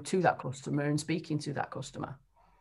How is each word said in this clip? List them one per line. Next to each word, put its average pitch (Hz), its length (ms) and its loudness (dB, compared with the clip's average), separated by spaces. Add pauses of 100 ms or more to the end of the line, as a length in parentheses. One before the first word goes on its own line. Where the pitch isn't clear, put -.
to 190 180 2
that - 180 6
customer 143 440 -2
and 147 160 2
speaking 156 400 0
to 147 140 -4
that - 180 -2
customer. - 460 -8 (440)